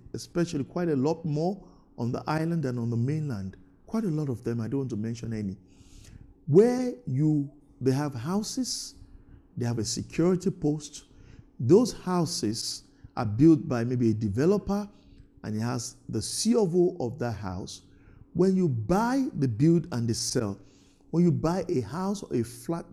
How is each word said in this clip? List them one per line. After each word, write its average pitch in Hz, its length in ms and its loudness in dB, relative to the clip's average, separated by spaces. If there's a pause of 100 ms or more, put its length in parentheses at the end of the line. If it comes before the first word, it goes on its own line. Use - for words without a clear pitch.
(140)
especially 165 500 -4
quite 175 260 -4
a 147 60 2
lot 156 280 0
more 165 400 -2 (340)
on 120 140 -2
the - 160 -6
island 160 360 0
than 123 140 -2
on 117 120 -2
the 117 80 -2
mainland, 123 600 -4 (280)
quite 226 180 -4
a 196 60 -2
lot 151 200 -2
of 113 140 -6
them, 117 160 -2
I 110 80 -4
don't 131 120 -2
want 131 120 -4
to 113 40 -4
mention 113 380 -6
any, 101 220 -4 (920)
where 247 460 6 (120)
you, 143 440 0 (300)
they 127 120 2
have 139 240 -2
houses, 196 800 -6 (600)
they 120 100 -4
have 120 120 -2
a 107 80 -2
security 175 640 0
post. - 540 -4 (560)
Those 170 340 6
houses 151 880 -4 (320)
are 123 100 -4
built 143 420 6
by 120 160 0
maybe 123 280 2
a - 20 2
developer, 190 760 0 (560)
and 107 120 -6
he 107 60 -2
has 120 340 -4 (140)
the 117 120 -2
C - 340 0
of 185 200 2
O 180 240 4
of 120 200 -4
that 120 140 -2
house. 92 480 -8 (520)
When 185 220 4
you 180 120 2
buy 214 580 0 (120)
the 139 100 2
build 151 440 4
and 117 160 -2
the 113 60 0
sell, 107 460 -2 (520)
when 170 120 4
you 170 80 6
buy 160 380 0
a 127 120 0
house 190 420 -6
or - 120 -6
a 117 80 0
flat 170 500 -8